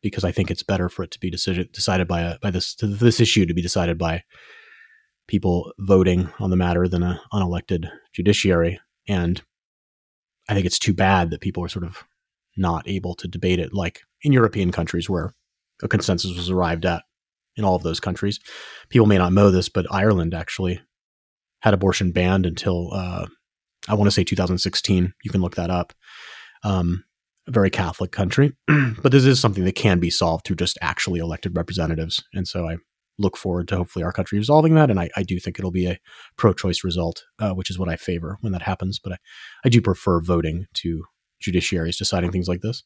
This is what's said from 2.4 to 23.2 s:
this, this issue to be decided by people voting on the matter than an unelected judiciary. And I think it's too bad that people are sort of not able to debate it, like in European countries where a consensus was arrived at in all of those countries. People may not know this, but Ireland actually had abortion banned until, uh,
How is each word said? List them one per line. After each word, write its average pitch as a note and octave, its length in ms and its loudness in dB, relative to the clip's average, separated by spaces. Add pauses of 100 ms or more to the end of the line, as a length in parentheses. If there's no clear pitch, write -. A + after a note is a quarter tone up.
this, - 300 -4
this A2 380 4
issue A2 260 4
to E2+ 80 -2
be F2 80 0
decided E2+ 360 -2
by E2 260 -2 (1040)
people F#2 480 0
voting F#2 500 4 (120)
on F#2+ 100 -2
the F#2 80 2
matter F2+ 300 2
than F2 160 0
an F2+ 160 -2 (120)
unelected F2 560 -2 (260)
judiciary. F2+ 680 2 (280)
And F2 340 0 (1080)
I G#2 60 0
think G2 100 2
it's - 140 -2
too G2+ 140 0
bad F#2 360 2
that E2+ 100 -6
people F2+ 240 -6
are F2 60 -8
sort F2 160 -8
of - 180 -14 (540)
not E2+ 320 0
able F#2 260 -4
to - 120 -12
debate F2+ 320 0
it, E2 120 -6
like F#2 300 -6 (220)
in D3 100 4
European G#2+ 380 4
countries E2+ 360 -2
where F2 260 -4 (500)
a A2 40 -4
consensus F#2 480 0
was F2 140 -6
arrived E2+ 340 0
at E2+ 200 -2 (520)
in A2 80 -4
all F#2 120 2
of E2+ 80 -2
those E2 160 -4
countries. G2+ 400 -4 (500)
People A2+ 160 6
may G#2 140 6
not F2+ 120 4
know G2+ 200 8
this, F#2 180 2
but F#2 220 -2
Ireland F#2+ 420 2
actually F2+ 480 -6 (800)
had G#2 160 4
abortion F#2 360 2
banned F2+ 360 2
until, F2 440 -4
uh, F2+ 360 -8 (600)